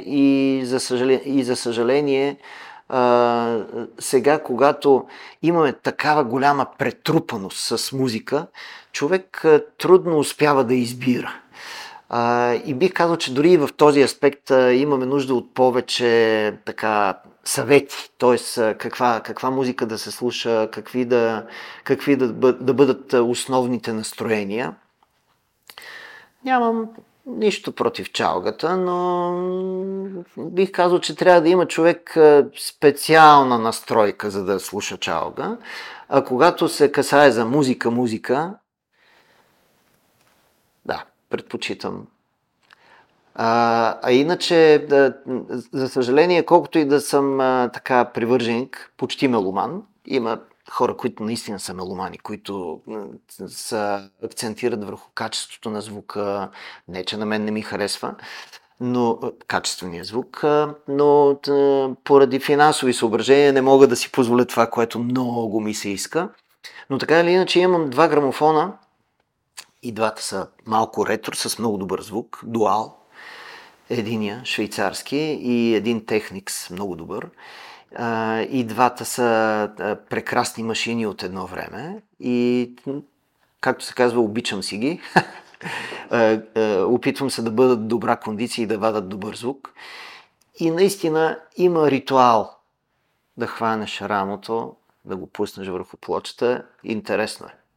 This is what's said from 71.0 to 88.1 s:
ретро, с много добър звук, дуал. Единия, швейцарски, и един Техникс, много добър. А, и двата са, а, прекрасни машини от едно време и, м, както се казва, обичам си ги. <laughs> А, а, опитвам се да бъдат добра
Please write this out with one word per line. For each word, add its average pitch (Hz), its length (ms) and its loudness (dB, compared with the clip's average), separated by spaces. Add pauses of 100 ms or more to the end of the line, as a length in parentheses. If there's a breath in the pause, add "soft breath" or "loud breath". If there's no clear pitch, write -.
ретро, - 280 -4
с - 240 -6
много 107 180 -2
добър 92 240 -6
звук, 107 440 -12
дуал. 107 520 -2 (920 loud breath)
Единия, 110 540 -6
швейцарски, 107 760 -6 (240)
и 117 340 0
един 107 300 -2
Техникс, - 640 -6
много 92 260 -10
добър. 85 340 -12 (680 loud breath)
А, 113 440 -4
и 127 240 -4
двата 113 420 0
са, - 180 -4 (560)
а, 101 160 -4
прекрасни - 680 -4
машини 113 420 -4
от 98 180 -6
едно 92 240 -10
време 139 540 -12 (180)
и, 123 560 -2 (120)
м, 139 140 -8 (600)
както 127 240 -2
се - 80 -16
казва, 120 280 2
обичам 101 420 -4
си 95 140 -10
ги. 139 240 -6 (140)
<laughs> 160 60 6 (880 loud breath)
А, 110 320 2 (140)
а, 107 300 0
опитвам 123 460 -2
се - 100 -8
да 113 100 -4
бъдат 117 360 2
добра 117 280 -2